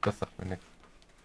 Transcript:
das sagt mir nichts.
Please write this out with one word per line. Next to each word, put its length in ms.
das 180
sagt 200
mir 120
nichts. 140